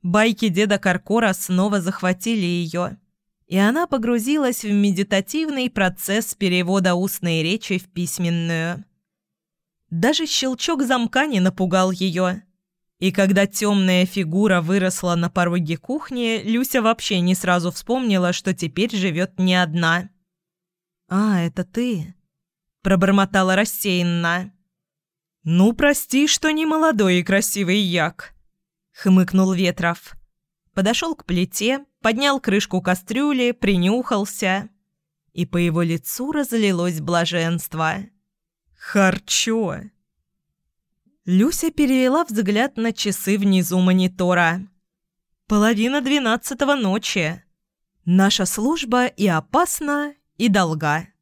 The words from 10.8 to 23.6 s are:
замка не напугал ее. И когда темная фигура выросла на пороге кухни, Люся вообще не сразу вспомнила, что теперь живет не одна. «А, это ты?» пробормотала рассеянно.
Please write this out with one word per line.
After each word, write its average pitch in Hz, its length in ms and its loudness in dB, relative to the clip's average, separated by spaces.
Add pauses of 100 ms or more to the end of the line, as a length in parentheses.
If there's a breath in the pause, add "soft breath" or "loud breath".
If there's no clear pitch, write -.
замка 254 440 0
не 254 120 -2
напугал 185 520 2
ее. 185 500 -2 (580)
И 185 140 0
когда 196 340 2
темная 190 600 2
фигура 185 560 0
выросла 180 540 0
на 170 120 0
пороге 175 480 0
кухни, 240 680 -4
Люся 240 360 0
вообще 214 400 0
не 180 140 2
сразу 180 360 0
вспомнила, 202 640 0
что 185 220 -4
теперь 202 420 -4
живет 185 420 -2
не 185 160 2
одна. 175 540 0 (1040)
«А, 202 300 2
это 170 240 -4
ты?» 196 500 -6 (680)
пробормотала 190 720 2
рассеянно. 180 1000 -2 (920)